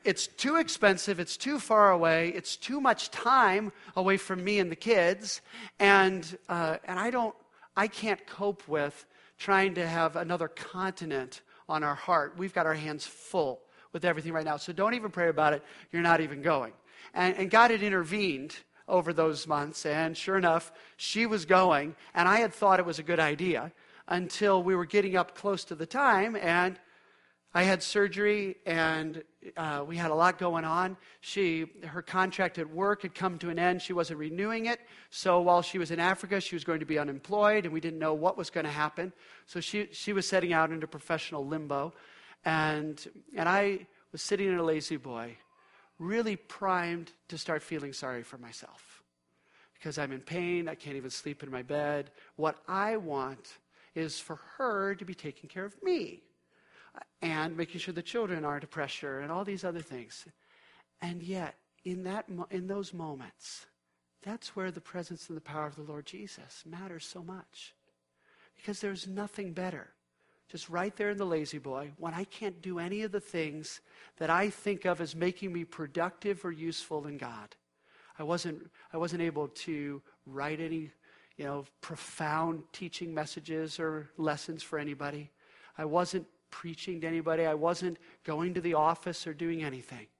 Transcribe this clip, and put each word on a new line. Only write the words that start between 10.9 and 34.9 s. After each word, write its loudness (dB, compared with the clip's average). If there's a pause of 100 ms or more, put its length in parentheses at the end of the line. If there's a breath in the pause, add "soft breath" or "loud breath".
on 0
our 2
heart. 2
We've -4
got 4
our 2
hands -6
full -2 (320 soft breath)
with -4
everything 2
right 0
now. 0
So -10
don't 2
even -6
pray 4
about 6
it. -2 (280 loud breath)
You're 0
not 8
even -4
going." 2 (400 loud breath)
And, 4
and 0
God 12
had 2
intervened 0 (320 soft breath)
over 4
those 2
months, -2
and 0
sure 0
enough, 4 (280 loud breath)
she 0
was 0
going, 6 (180 loud breath)
and 6
I 8
had 2
thought 6
it 4
was -2
a -10
good 4
idea 2 (360 loud breath)
until 2
we 4
were 0
getting 4
up 2
close -2
to -10
the -6
time, 4
and 2 (760 soft breath)
I 6
had 4
surgery, 2
and, 0 (320)
uh, -4
we -8
had 0
a 2
lot 6
going 0
on. 0 (240 loud breath)
She, 0 (180)
her -8
contract 0
at -4
work 0
had -8
come -2
to -6
an -2
end. 4
She -6
wasn't 0
renewing -2
it. -2 (280 loud breath)